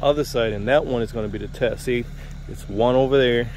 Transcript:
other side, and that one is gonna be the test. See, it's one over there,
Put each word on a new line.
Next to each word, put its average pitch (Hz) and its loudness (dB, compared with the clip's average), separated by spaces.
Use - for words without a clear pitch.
other 147 2
side, 113 0
and 101 -4
that 143 4
one 123 0
is 107 -4
gonna 107 -4
be 101 -6
the 104 -6
test. - -2
See, 120 -2
it's 90 -12
one 113 2
over 135 4
there, 120 2